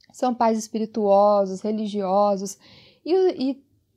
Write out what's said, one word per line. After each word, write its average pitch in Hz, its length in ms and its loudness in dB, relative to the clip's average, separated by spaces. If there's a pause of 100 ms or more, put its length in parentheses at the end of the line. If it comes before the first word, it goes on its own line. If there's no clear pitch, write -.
(120)
São 247 220 -4
pais 226 240 0
espirituosos, 208 1040 0
religiosos, 202 960 -2 (460)
e 311 100 -2
o, 381 160 4
e 262 340 -6 (320)